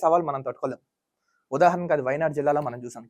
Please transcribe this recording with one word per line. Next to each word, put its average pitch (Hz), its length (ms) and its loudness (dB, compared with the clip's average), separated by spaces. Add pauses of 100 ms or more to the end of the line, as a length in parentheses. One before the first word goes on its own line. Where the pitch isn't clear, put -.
సవాలు 170 260 4
మనం 139 180 -4
తట్టుకోలేం. 127 340 -6 (720)
ఉదాహరణకు 170 460 4
అది 131 100 -2
వయనాడు 147 320 0
జిల్లాలో 147 280 0
మనం 120 180 -8
చూసాం, 120 240 -14